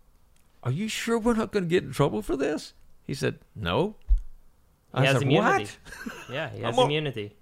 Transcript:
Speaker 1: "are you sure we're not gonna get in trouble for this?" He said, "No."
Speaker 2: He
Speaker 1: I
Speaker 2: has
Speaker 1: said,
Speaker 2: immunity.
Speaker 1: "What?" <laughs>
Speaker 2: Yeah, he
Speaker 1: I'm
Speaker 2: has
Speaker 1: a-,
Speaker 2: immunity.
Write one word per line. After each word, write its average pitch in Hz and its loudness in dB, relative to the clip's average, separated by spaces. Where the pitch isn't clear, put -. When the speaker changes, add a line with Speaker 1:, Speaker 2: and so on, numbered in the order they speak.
Speaker 1:
"are 123 -2
you 202 -4
sure 233 -2
we're 226 2
not 220 -2
gonna 190 0
get 165 2
in 139 -10
trouble 175 2
for - -4
this?" 277 -2
He - -8
said, 131 -4
"No." 110 -2
Speaker 2:
He 127 0
Speaker 1:
I 131 4
Speaker 2:
has 135 4
Speaker 1:
said, 123 2
Speaker 2:
immunity. 202 4
Speaker 1:
"What?" - -14
<laughs> - -14
Speaker 2:
Yeah, 139 -6
he 104 -12
Speaker 1:
I'm 117 -2
Speaker 2:
has - 0
Speaker 1:
a-, - 8
Speaker 2:
immunity. 135 -2